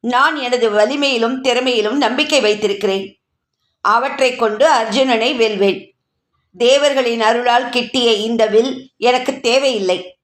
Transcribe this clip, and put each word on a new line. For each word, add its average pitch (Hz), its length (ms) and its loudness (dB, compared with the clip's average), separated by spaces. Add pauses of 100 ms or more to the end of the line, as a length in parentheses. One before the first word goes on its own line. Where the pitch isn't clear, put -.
"நான் 262 320 2
எனது 247 340 0
வலிமையிலும் 254 680 0
திறமையிலும் 247 580 0
நம்பிக்கை 269 420 0
வைத்திருக்கிறேன். 202 640 -2 (800)
அவற்றை 247 520 0
கொண்டு 220 360 0
அர்ஜுனனை 262 640 0
வெல்வேன். 202 440 0 (760)
தேவர்களின் 254 680 2
அருளால் 240 500 0
கிட்டிய 240 400 -2 (100)
இந்த 226 260 0
வில் 226 280 2 (240)
எனக்கு 247 420 0
தேவையில்லை" 226 600 0 (240)